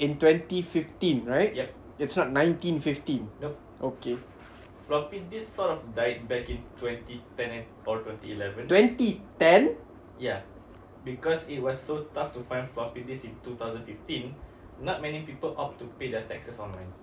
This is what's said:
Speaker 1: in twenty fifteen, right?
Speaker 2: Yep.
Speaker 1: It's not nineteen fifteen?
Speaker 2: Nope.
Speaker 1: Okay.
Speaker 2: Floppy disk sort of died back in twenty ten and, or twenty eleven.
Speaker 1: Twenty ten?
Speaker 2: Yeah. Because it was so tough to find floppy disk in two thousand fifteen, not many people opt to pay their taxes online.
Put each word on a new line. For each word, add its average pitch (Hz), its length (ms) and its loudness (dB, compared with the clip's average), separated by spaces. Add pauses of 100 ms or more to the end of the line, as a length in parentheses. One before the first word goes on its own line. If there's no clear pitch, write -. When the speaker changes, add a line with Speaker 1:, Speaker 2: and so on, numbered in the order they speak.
Speaker 1:
in 143 160 0
twenty 170 440 6
fifteen, 156 680 2
right? 180 240 4
Speaker 2:
Yep. - 160 -4 (280)
Speaker 1:
It's 143 200 -2
not 135 160 2
nineteen 160 480 4
fifteen? 135 560 -2
Speaker 2:
Nope. 147 160 -6 (400)
Speaker 1:
Okay. 120 240 -4 (720)
Speaker 2:
Floppy 151 400 0
disk 220 240 -10
sort 170 240 0
of 113 160 -12
died 117 320 0
back 123 240 -2
in 120 80 -4 (160)
twenty 120 480 -8 (160)
ten 117 240 -4
and, 113 40 -12 (200)
or 110 160 0
twenty 107 320 -10
eleven. 104 320 -6
Speaker 1:
Twenty 214 560 6 (160)
ten? 208 400 8 (400)
Speaker 2:
Yeah. 113 240 -4 (600)
Because 160 480 0
it 139 80 -2
was 131 180 0
so 151 380 -4
tough 147 160 -2
to 127 160 -8
find 127 260 -2
floppy 117 320 -6
disk 131 240 -8
in 104 140 -14
two 123 100 -8
thousand 113 300 -6
fifteen, 131 500 -8 (500)
not 160 180 -2
many 151 200 -4
people 147 340 -6
opt 143 240 -4
to 120 60 -10 (120)
pay 127 120 -6
their 110 120 -2
taxes - 380 -10
online. 95 320 -10 (100)